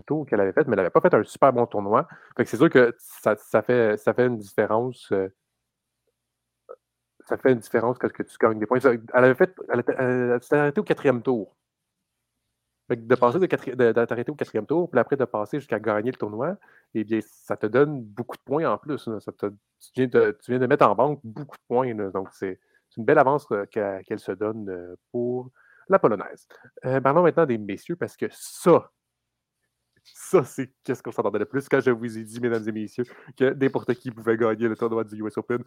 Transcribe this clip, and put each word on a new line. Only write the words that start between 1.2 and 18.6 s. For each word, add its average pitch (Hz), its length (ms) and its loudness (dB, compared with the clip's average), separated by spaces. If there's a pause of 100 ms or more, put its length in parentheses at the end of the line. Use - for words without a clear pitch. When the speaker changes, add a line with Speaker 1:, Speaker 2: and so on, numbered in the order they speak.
Speaker 1:
super - 280 2
bon 120 140 2
tournoi. 107 420 -2 (300)
Fait 123 60 2
que - 60 -10
c'est 113 80 -6
sûr 151 120 6
que 123 300 6
ça, - 360 -2
ça - 280 -2
fait, 113 340 2
ça 113 160 0
fait 123 140 2
une 120 100 -4
différence, 110 720 -4
euh, 95 160 -2 (1900)
ça - 160 -6
fait 135 140 4
une 123 80 2
différence 117 380 -2
quand 113 140 -2
que - 100 -10
tu - 180 -12
gagnes 110 200 2
des 107 80 -4
points. 127 120 2
Ça, 127 120 4
elle 117 100 0 (120)
avait 127 200 6
fait, 180 220 2 (140)
elle 120 100 0
était, 123 180 -2
elle, 127 380 0
elle 123 80 -4
s'était 147 140 0
arrêtée 147 240 0
au - 20 0
quatrième 127 400 0
tour. 117 320 -4 (1300)
Fait 123 100 -4
que 113 40 -10
de 113 140 2
passer 120 240 2
Speaker 2:
Ouais. 185 80 0
Speaker 1:
de - 0 -
quatri-, 127 280 -4
de, 120 160 4
de 117 140 2
t'arrêter 120 260 -6
au 151 40 -8
quatrième 110 320 -6
tour, 165 240 -2
puis 127 80 2
après 117 180 0
de 123 80 0
passer 107 340 -6
jusqu'à 113 200 -6
gagner 107 320 -2
le - 60 -10
tournoi, 117 400 -6 (360)
eh 110 100 -2
bien, 107 180 -2
ça - 360 -10
te - 80 -6
donne 131 380 0
beaucoup 107 340 -12
de - 60 -20
points 143 280 -2